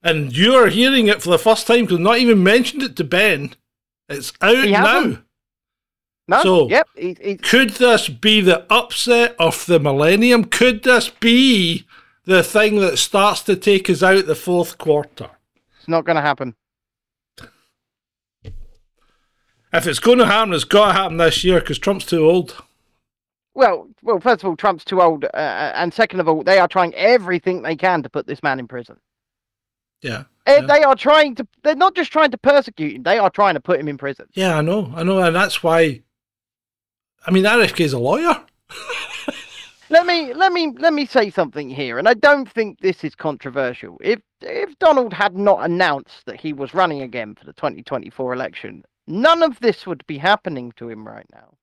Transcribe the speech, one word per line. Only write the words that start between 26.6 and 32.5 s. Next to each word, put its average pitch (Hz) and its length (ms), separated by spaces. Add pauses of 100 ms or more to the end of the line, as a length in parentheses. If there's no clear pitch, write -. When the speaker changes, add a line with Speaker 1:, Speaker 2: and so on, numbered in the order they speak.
Speaker 2:
trying 175 280
everything 185 680
they 156 120
can 175 280
to - 60
put - 180
this - 160
man 135 160
in 120 80
prison. 123 300 (1040)
Speaker 1:
Yeah, 117 240 (200)
Speaker 2:
Eh, 277 140
Speaker 1:
yeah. 269 80
Speaker 2:
they 294 160
are 269 120
trying 294 400
to, 233 120 (160)
they're 302 120
not 370 200
just 349 160
trying 302 200
to 226 60
persecute 226 600